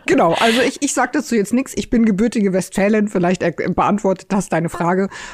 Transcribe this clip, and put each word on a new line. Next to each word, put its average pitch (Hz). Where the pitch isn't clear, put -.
Genau, 202
also 226
ich, -
ich 285
sag 254
dazu 254
jetzt 202
nichts. 254
Ich -
bin 233
gebürtige 214
Westfälin. 202
Vielleicht 180
er-, 170
beantwortet 185
das 196
deine 165
Frage. 185